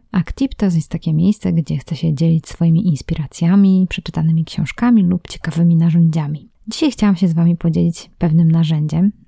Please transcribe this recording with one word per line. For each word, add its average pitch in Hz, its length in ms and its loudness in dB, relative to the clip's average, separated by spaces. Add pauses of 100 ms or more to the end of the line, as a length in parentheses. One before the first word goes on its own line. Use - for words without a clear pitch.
(120)
A 180 120 0
Ktip - 320 -6
to 214 100 -2
jest 170 240 0
takie 165 240 -4
miejsce, 180 400 0
gdzie 156 240 -2
chcę - 180 -10
się 160 180 -2
dzielić 160 340 0
swoimi 165 400 0
inspiracjami, 185 1000 0
przeczytanymi 160 560 -2
książkami 220 580 0
lub 175 240 -2
ciekawymi 165 480 0
narzędziami. 165 760 0 (180)
Dzisiaj 262 240 -2
chciałam 202 240 0
się 180 120 0
z 165 60 0
Wami 170 240 2
podzielić 170 600 -2
pewnym 160 340 2
narzędziem. 160 600 0 (160)